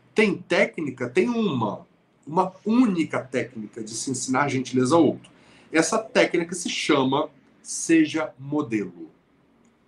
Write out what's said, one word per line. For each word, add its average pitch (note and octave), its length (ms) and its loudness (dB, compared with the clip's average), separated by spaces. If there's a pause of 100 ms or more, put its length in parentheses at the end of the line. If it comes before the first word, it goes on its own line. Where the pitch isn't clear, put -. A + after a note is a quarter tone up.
(140)
Tem G#3+ 240 2
técnica? E3 720 -2
Tem G#3+ 200 2
uma. C#3 580 -4 (400)
Uma F3 240 -2 (140)
única G3+ 560 0
técnica A2+ 640 -8
de G#2+ 80 -14
se - 180 -8
ensinar C3 400 0
gentileza B2+ 460 0
ao E3 100 6
outro. - 260 -2 (400)
Essa E3 280 2
técnica F3 560 2
se - 140 -6
chama C#3 600 2 (320)
seja D#3 760 0
modelo. A2 720 -6 (760)